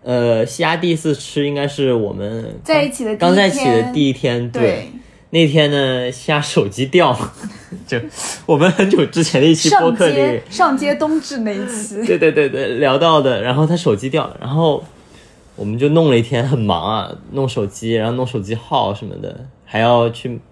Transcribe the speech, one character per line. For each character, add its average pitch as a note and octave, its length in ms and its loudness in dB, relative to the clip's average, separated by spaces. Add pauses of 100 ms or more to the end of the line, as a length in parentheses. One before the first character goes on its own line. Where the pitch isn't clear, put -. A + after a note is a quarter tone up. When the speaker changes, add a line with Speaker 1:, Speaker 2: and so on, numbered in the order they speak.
Speaker 1:
呃， A#2+ 420 2
西 - 180 -6
亚 D#3+ 120 2
第 E3+ 140 -2
一 E3 60 2
次 D#3 180 -2
吃 C#3+ 320 -4
应 C#3+ 80 -2
该 C#3+ 140 -2
是 C#3 260 0
我 G#2 180 -2
们 G#2+ 520 -8
Speaker 2:
在 D#4 200 0
一 C#4+ 60 -2
起 A#3+ 160 -8
的 G#3+ 100 -4
第 - 0 -
一 - 40 -14
天。 F3 100 4
Speaker 1:
刚 F#3 60 6
在 G3 120 4
一 F3 40 2
起 - 140 -2
的 A2+ 180 2 (100)
第 C#3+ 160 2
一 B2+ 40 -2
天， A#2+ 380 -2
对。 C3 100 -4
Speaker 2:
对。 F#2 260 0 (460)
Speaker 1:
那 E3 140 4
天 D3 240 4
呢， B2+ 400 0
西 - 180 -10
亚 D3+ 120 0
手 C#3 260 0
机 B2 200 -4
掉 D#3 260 4
了， - 200 -6 (220)
<laughs> - 320 -18
就 B2 100 -4 (480)
我 D#3+ 120 4
们 F3 120 6
很 G3 200 2
久 D#3 160 4
之 E3 180 0
前 D3 160 0
的 D#3 80 6
一 D#3+ 80 8
期 D#3+ 140 0
播 G4+ 240 4
客 F3 160 2
里 C#3 40 0
Speaker 2:
上 C3+ 40 2
街， C3+ 320 0
上 D4 280 2
街 C#4+ 180 0
冬 D#4 260 0
至 C#4+ 160 -10
那 G#3+ 180 -4
一 G3+ 120 -6
期。 G#3+ 320 -10
Speaker 1:
<laughs> A#3 60 -4
对， F3 120 2
对， D#3+ 160 2
对， C#3+ 160 2
对， B2+ 300 -4
聊 C#3 180 2
到 D#3+ 240 4
的， B2 200 0
然 B2 140 -2
后 D#3 100 4
他 E3+ 120 0
手 A#2+ 180 2
机 C3 140 -6
掉 D3+ 180 -2
了， - 140 -14
然 B2+ 80 -8
后 D3+ 340 0 (720)
我 G2+ 80 -10
们 G#2+ 160 -4
就 C#3+ 100 2
弄 D#3+ 200 4
了 A#2+ 80 4
一 A#2 40 4
天， A#2+ 240 -2
很 B2+ 140 0
忙 F2+ 240 0
啊， G#2 260 -4 (220)
弄 C3+ 160 -2
手 A2+ 180 -4
机， A2+ 280 -6
然 A2 140 0
后 A#2+ 80 -2
弄 B2+ 120 -4
手 A#2 140 -6
机 G2+ 120 -8
号 A2 400 -2
什 G#2 120 -10
么 F#2+ 160 -12
的， A2 240 -12 (180)
还 - 160 -4
要 A#2 300 4
去 A#2 280 -8 (140)